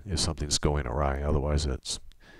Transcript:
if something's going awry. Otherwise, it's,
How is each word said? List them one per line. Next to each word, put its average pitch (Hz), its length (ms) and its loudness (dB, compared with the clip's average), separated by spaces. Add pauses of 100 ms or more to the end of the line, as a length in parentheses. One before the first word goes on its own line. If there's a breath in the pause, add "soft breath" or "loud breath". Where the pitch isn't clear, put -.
if 85 140 -2
something's 73 400 0
going 73 260 2
awry. 69 380 0
Otherwise, 73 420 2
it's, - 340 -4 (400 loud breath)